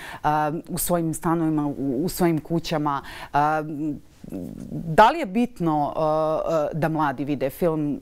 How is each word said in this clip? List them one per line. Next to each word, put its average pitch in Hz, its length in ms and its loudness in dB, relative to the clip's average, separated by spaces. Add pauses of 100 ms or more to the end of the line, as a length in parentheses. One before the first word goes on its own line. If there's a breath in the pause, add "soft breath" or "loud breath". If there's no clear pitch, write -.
(240 loud breath)
a, 151 280 2 (180)
u 185 80 -6
svojim 170 360 0
stanovima, 160 540 0
u, 135 360 -2
u 180 60 0
svojim 170 300 2
kućama. 147 640 -2 (320 loud breath)
A, 151 300 2 (1080)
da 170 380 6
li 320 100 0
je 302 60 0
bitno, 175 680 0
a, - 60 0 (440)
a, 151 280 2
da 160 160 0
mladi 151 360 0
vide 131 240 0
film 156 520 0